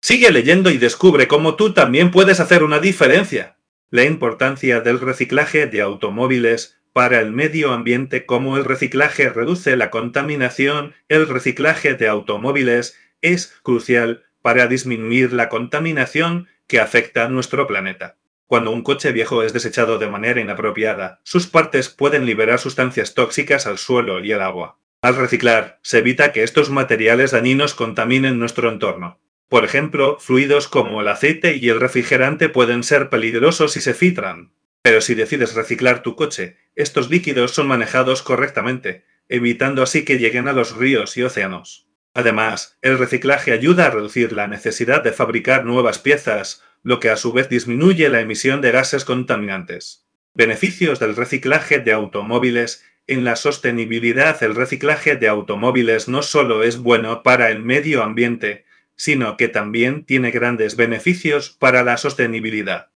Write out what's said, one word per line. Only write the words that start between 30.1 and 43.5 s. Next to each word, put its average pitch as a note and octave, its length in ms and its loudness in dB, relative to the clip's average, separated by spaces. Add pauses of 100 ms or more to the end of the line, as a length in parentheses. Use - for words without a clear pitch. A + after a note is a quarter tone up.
fluidos C#3 480 2
como G#2+ 320 -2
el G#2 80 -2
aceite D#3 480 0
y B2 120 -2
el A2+ 120 2
refrigerante C3 680 0
pueden A#2+ 340 2
ser C3+ 260 2
peligrosos B2+ 640 2
si E3+ 80 -6
se B2 140 -2
filtran. G2 580 -2 (300)
Pero A2+ 180 6
si A#2+ 140 -2
decides A2 400 -2
reciclar A#2+ 480 0
tu A#2 140 -8
coche, G2+ 400 -6 (200)
estos B2+ 340 -2
líquidos C#3 400 0
son C#3+ 160 -2
manejados B2+ 560 0
correctamente, B2+ 840 -4 (240)
evitando B2+ 540 -2
así D3 220 0
que C3+ 140 0
lleguen A#2+ 300 -2
a C#3 40 -2
los A#2+ 240 -2
ríos A#2+ 400 0
y B2 60 -4
océanos. G2 640 -8 (260)
Además, A2 640 -2
el C3 180 0
reciclaje C3+ 540 0